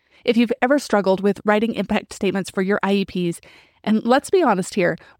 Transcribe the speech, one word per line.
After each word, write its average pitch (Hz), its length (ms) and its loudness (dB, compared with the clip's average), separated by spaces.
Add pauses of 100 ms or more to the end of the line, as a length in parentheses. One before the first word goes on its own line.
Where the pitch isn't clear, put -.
(220)
If 220 140 2
you've 233 240 2
ever 269 180 2
struggled 190 440 0
with 202 240 0
writing 208 260 0
impact 202 400 -4
statements 190 380 -4
for - 100 -6
your 190 220 0
I 196 100 0
E 202 140 0
Ps, 175 340 -4 (420)
and 214 220 0
let's 254 240 2
be 370 140 2
honest 196 320 0
here, 175 240 0 (220)